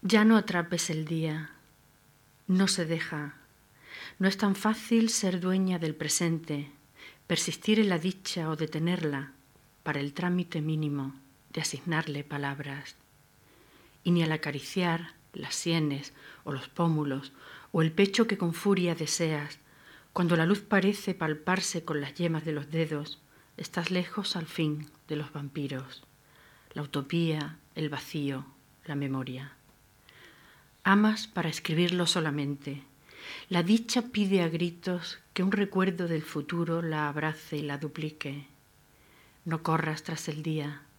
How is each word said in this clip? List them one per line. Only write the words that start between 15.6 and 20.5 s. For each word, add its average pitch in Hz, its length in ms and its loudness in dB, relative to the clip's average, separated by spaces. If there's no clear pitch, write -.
o - 80 -8
los 131 180 -8
pómulos 151 640 0
o 160 100 2
el 160 100 4
pecho 196 360 4
que 208 100 0
con 170 160 0
furia 180 400 2
deseas, 156 640 -2
cuando 175 220 4
la 165 100 6
luz 202 160 2